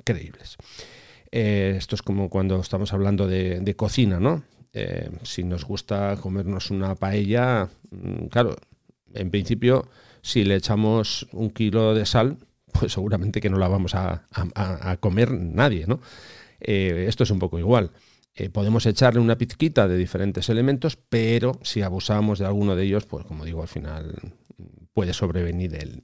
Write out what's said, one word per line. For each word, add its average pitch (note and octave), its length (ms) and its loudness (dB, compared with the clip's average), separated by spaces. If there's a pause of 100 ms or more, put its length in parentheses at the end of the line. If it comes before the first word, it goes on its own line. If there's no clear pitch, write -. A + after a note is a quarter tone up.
creíbles. - 540 -8 (720)
Eh, G2+ 460 2
esto - 180 -6
es G2+ 60 -4
como G2 280 -2
cuando F#2+ 300 2
estamos F#2+ 320 -4
hablando G2 360 2
de, F#2 340 0
de G2 140 -2
cocina, G#2 440 2
¿no? C#3+ 240 0 (300)
Eh, E2+ 360 -6 (140)
si - 200 -6
nos F2 220 -4
gusta G2+ 560 -4
comernos F#2+ 480 -4
una F#2+ 260 -2
paella, G#2 760 0 (220)
mm, F2+ 360 -8
claro, A#2 280 2 (580)
en F#2+ 180 -4
principio, A#2+ 560 2 (340)
si - 220 2
le G2 120 4
echamos G#2+ 760 0
un A2 180 -2
kilo A2 460 2
de G#2+ 100 0
sal, B2 320 2 (360)
pues - 200 0
seguramente G2+ 480 -2
que G#2 80 0
no F#2+ 80 0
la F#2+ 100 2
vamos F#2 280 0
a, F2+ 360 -4
a, F2 220 -4
a, F#2 380 -4
a F2+ 60 -2
comer G#2+ 340 2
nadie, F2 560 0
¿no? B2 140 0 (580)
Eh, F#2+ 480 0
esto - 160 0
es A2+ 80 2
un F#2+ 80 0
poco F2 180 -2
igual. G2 340 4 (440)
Eh, G2 140 -6
podemos G#2+ 360 2
echarle A#2+ 340 4
una A#2 180 4
pizquita C3+ 500 2
de F2+ 100 2
diferentes F#2 520 -2
elementos, C3 480 0
pero A#2 680 0
si - 180 -2
abusamos G2+ 580 0
de G2 60 0
alguno G2+ 300 2
de F#2 100 2
ellos, G2+ 200 2
pues D#2 200 -10
como D#2 180 -10
digo, E2 180 -6
al E2+ 60 -6
final D#2 480 -8 (760)
puede F2+ 200 0
sobrevenir F2 600 -2
el, D2 280 -12